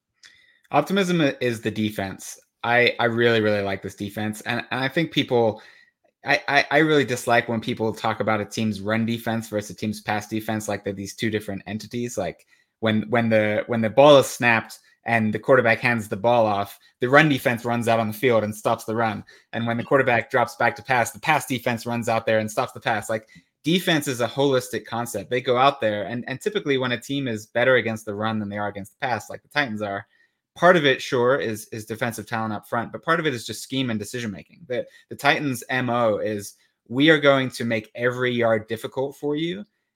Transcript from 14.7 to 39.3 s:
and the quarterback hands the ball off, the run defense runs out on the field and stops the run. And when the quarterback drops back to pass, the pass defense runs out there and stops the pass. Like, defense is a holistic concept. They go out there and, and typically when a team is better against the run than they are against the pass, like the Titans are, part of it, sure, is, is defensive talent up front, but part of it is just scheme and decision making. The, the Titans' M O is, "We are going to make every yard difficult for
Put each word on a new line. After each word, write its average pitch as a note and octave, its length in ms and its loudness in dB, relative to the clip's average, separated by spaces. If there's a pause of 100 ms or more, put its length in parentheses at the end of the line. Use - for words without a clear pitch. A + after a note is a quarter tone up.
and A2 280 2
the A2 60 -2
quarterback A#2 420 4
hands A#2 280 0
the A2+ 80 -6
ball A#2 280 4
off, G2+ 340 -2 (220)
the B2 80 0
run D3+ 200 8
defense B2 360 0
runs A#2 240 -2
out A2+ 120 4
on A2 80 -2
the G#2+ 40 -4
field A2+ 320 2
and G#2 100 -4
stops A2+ 300 -2
the A2 120 -4
run. G#2+ 280 -2 (280)
And A#2 140 -4
when A#2 100 -2
the A2+ 80 -4
quarterback B2+ 460 2
drops A#2+ 260 0
back A#2+ 200 0
to G#2 60 -16
pass, A#2+ 300 0
the G2+ 80 -18
pass D3+ 260 2
defense A#2+ 400 -2
runs A#2+ 220 -4
out A2+ 180 0
there A2 140 4
and G#2+ 100 -4
stops B2+ 220 -2
the A#2 80 -16
pass. G#2+ 280 -2
Like, A2 200 -4 (340)
defense E3 440 0
is B2 140 -4
a A2+ 80 0
holistic C3 560 0
concept. A#2 460 -6
They B2 100 0
go B2+ 160 0
out C#3 240 4
there G#2 240 -2
and, A#2 240 -8
and - 120 -8
typically E3+ 380 -2
when B2+ 140 -2
a A#2+ 80 -4
team C#3 260 -6
is A2 200 -6
better B2 300 2
against A2 280 -2
the G#2 100 -6
run G#2+ 240 -2
than G#2 100 -6
they G2+ 100 -8
are G#2 100 -4
against G2 240 -12
the - 140 -8
pass, A2 240 -4
like - 120 -14
the - 60 -20
Titans A2 340 -4
are, G2+ 240 -6 (480)
part F3+ 220 4
of D3 100 2
it, C3 160 2
sure, B2+ 340 2
is, G#2+ 360 -6
is A2 120 -10
defensive A2+ 420 -6
talent A2 280 -4
up - 140 -12
front, A2 240 -4
but A2 100 -12
part E3 180 0
of D#3 60 0
it C3+ 80 0
is A2+ 100 -8
just - 180 -10
scheme C3 280 -4
and A2 80 -2
decision A2+ 320 -8
making. - 380 -16
The, A#2+ 180 -6 (220)
the A2 80 -14
Titans' C#3+ 520 0
M B2+ 220 -2
O A#2 280 2
is, G2+ 360 -6 (340)
"We C#3 220 4
are D3+ 80 8
going C3+ 320 4
to A#2+ 140 -6
make A2+ 300 -4
every B2 360 -2
yard A2+ 380 2
difficult C3+ 480 -6
for D3 200 -4